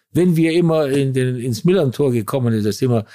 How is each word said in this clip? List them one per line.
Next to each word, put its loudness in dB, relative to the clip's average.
Wenn 2
wir 2
immer 2
in 0
den, -2
ins -4
Millern-Tor 2
gekommen -2
sind, -2
da 0
sind -2
wir 0